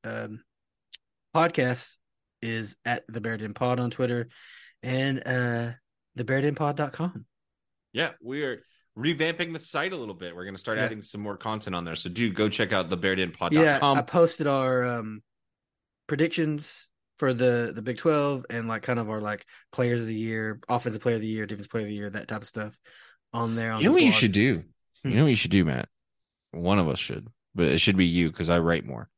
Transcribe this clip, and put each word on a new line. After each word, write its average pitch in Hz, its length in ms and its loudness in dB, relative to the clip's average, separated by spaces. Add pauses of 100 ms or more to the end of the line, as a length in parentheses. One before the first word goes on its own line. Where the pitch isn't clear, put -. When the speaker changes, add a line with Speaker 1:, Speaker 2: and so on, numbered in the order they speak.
Speaker 1:
Um, 110 400 -10 (880)
podcast 156 640 2 (440)
is 113 440 -6
at 120 240 -2
the 113 120 -8
Bear 113 160 -4
Den 104 160 -8
Pod 123 280 0
on 123 100 0
Twitter, 120 380 -2 (540)
and, 131 440 -2
uh, 120 460 -2 (420)
the 123 100 -6
bear 135 160 0
den 143 140 2
pod 143 220 0
dot 147 160 -2
com. - 340 -6 (640)
Speaker 2:
Yeah, 143 200 -2 (100)
we 135 220 -6
are 127 180 -6 (360)
revamping 165 540 0
the 160 80 -10
site 170 320 -4
a 185 40 -8
little 107 200 -10
bit. 87 180 -12
We're 90 100 -10
gonna 95 140 -10
start 110 180 -4
Speaker 1:
Yeah. 107 80 0
Speaker 2:
adding 110 160 -6
some 104 200 -10
more 104 160 -6
content 107 400 -6
on 85 80 -4
there. 82 100 -6
So 90 160 -6
do 110 220 0
go 107 160 2
check 104 240 0
out 92 140 2
Speaker 1:
Yeah, 82 40 -6
Speaker 2:
the 92 60 -2
bear 95 180 2
den 92 160 -2
pod 87 220 -2
dot 151 280 6
com. 139 160 4
Speaker 1:
I 143 60 2
posted 165 460 4
our, 127 360 2
um, 110 380 -6 (840)
predictions 151 800 -2 (300)
for 135 140 2
the, 120 420 2
the 110 80 -10
Big 117 160 -6
twelve 143 520 0
and, 117 180 -6
like, 110 140 -4
kind 120 160 -2
of 110 120 -4
our, 107 100 -4
like, 104 260 -6 (260)
players 120 280 0
of 113 60 -6
the 113 80 -4
year, 110 440 -4 (100)
offensive 117 340 -2
player 120 140 2
of 110 40 -4
the 110 80 -6
year, 110 180 -4
defensive 101 240 -12
player 110 140 -4
of 104 40 -8
the 104 60 -8
year, 104 160 -8
that 104 180 -10
type 107 140 -8
of 104 60 -12
stuff 107 300 -10 (540)
on 117 220 -2
there 113 180 -2
on 110 80 -2
Speaker 2:
You 151 60 4
know 233 40 6
Speaker 1:
the 311 40 6
Speaker 2:
what 359 80 6
you 262 80 8
Speaker 1:
blog. - 100 6
Speaker 2:
should 107 120 4
do? 101 320 4 (400)
Speaker 1:
Hmm. 135 60 -2
Speaker 2:
You 101 60 4
know 135 60 8
what 156 60 8
you 127 80 6
should 82 140 0
do, 92 140 6
Matt? 65 240 -2 (640)
One 90 280 2
of 85 100 4
us 67 100 0
should, - 300 -8 (260)
but 87 120 4
it 73 120 4
should 98 180 4
be 92 100 6
you 85 260 2
'cause 82 160 -4
I 85 100 4
write 82 260 2
more. 58 340 -10